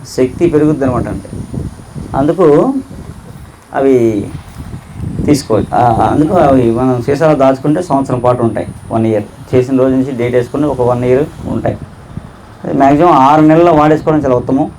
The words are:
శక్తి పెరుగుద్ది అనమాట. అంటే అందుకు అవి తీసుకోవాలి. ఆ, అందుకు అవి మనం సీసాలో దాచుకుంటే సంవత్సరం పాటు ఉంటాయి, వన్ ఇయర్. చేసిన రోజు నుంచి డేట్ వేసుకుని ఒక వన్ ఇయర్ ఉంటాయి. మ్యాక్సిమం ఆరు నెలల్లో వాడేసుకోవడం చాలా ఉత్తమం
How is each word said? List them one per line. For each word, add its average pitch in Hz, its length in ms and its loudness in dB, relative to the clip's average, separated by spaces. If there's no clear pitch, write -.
శక్తి 131 340 0
పెరుగుద్ది 151 360 2
అనమాట. 120 220 -2
అంటే - 220 -10
అందుకు 170 580 4
అవి 135 220 2
తీసుకోవాలి. - 500 0
ఆ, 120 80 2
అందుకు 151 220 0
అవి 135 380 2
మనం 127 300 -2
సీసాలో 151 340 2
దాచుకుంటే 135 460 0
సంవత్సరం 135 380 -2
పాటు 120 240 0
ఉంటాయి, 110 240 -4
వన్ 113 160 0
ఇయర్. 104 160 0
చేసిన 127 220 2
రోజు 131 180 2
నుంచి 131 160 -2
డేట్ 123 240 -2
వేసుకుని 139 300 0
ఒక 131 160 -2
వన్ 123 220 0
ఇయర్ 127 220 2
ఉంటాయి. 110 320 -4
మ్యాక్సిమం 143 380 4
ఆరు 147 300 4
నెలల్లో 160 320 6
వాడేసుకోవడం 151 500 2
చాలా 127 120 2
ఉత్తమం 135 420 -2